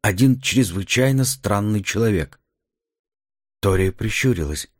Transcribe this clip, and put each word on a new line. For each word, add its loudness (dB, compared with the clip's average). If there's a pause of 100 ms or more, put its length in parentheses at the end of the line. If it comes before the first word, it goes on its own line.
один 2
чрезвычайно 0
странный -2
человек. -2 (1200)
Тори 2
прищурилась. -2 (120)